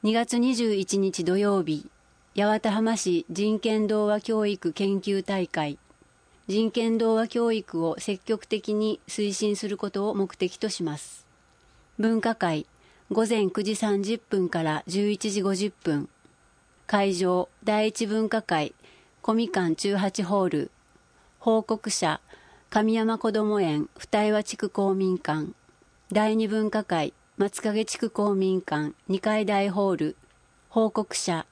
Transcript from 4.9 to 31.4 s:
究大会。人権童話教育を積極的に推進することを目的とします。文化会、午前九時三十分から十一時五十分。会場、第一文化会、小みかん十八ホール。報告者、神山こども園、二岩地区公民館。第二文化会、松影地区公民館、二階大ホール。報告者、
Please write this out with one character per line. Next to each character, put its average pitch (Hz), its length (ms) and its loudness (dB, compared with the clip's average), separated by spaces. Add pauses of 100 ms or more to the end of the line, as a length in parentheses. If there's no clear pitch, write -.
究 196 200 -2
大 190 260 -2
会。 147 300 -4 (720)
人 214 240 0
権 226 260 0
童 226 180 2
話 226 120 2
教 233 240 0
育 170 340 -2
を 160 140 -2
積 202 240 -4
極 220 220 -4
的 214 280 -4
に 214 340 0
推 208 260 -4
進 208 220 0
す 214 120 -8
る 196 100 -6
こ 202 120 -6
と 202 200 -2
を 208 60 -4
目 196 180 -2
的 - 240 -4
と 214 120 -4
し 185 140 -6
ま 151 140 -4
す。 - 300 -18 (720)
文 226 240 2
化 226 140 0
会、 160 300 -2 (460)
午 220 140 2
前 214 240 2
九 202 140 -4
時 208 120 -2
三 202 280 0
十 226 160 -2
分 190 300 0
か 165 120 -2
ら 156 240 -2
十 202 240 0
一 208 220 -2
時 202 100 -2
五 196 140 2
十 190 160 -2
分。 147 380 -2 (760)
会 196 300 2
場、 180 340 2 (140)
第 214 240 2
一 220 180 -2
文 214 240 0
化 220 140 0
会、 151 320 -2 (480)
小 220 100 0
み 226 160 2
か 185 180 0
ん 160 80 2
十 202 220 0
八 196 240 -2
ホ 190 220 2
ー 180 60 2
ル。 151 220 -2 (680)
報 220 240 2
告 220 260 -4
者、 - 320 -2 (480)
神 220 240 4
山 226 240 2
こ 220 140 0
ど 214 140 0
も 208 160 2
園、 151 360 0
二 208 280 0
岩 214 180 2
地 - 140 -10
区 202 120 -4
公 196 240 0
民 190 240 0
館。 156 360 -4 (580)
第 214 260 4
二 220 100 2
文 214 220 0
化 214 140 -2
会、 156 320 -2 (220)
松 - 260 -2
影 214 200 0
地 - 140 -6
区 226 140 -2
公 208 240 0
民 190 260 2
館、 151 320 -4 (140)
二 190 120 0
階 214 240 0
大 202 280 2
ホ 196 200 2
ー 175 40 0
ル。 151 200 -2 (540)
報 220 220 2
告 - 260 -4
者、 165 340 -4